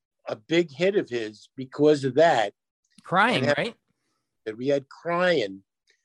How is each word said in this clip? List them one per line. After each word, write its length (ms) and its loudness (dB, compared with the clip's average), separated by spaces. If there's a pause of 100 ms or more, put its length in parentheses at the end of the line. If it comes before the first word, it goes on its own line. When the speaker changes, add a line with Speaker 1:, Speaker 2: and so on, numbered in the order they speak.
(280)
Speaker 1:
a 80 -8
big 340 -2
hit 260 -2
of 120 -2
his 480 -8
because 480 0
of 100 -4
that. 380 2 (520)
Speaker 2:
Crying, 380 2
Speaker 1:
And 60 0
ha-, 100 2
Speaker 2:
right? 160 -6 (720)
Speaker 1:
that 120 -8
we 120 -4
had 200 -2
Crying, 720 -2 (420)